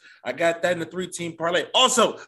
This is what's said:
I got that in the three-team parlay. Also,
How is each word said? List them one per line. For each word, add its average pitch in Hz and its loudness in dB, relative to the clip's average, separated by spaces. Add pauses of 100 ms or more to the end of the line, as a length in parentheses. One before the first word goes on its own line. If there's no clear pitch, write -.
(220)
I 120 -8
got 170 0
that 180 2
in 175 -2
the 165 -4
three-team 170 -8
parlay. 165 0 (100)
Also, 226 4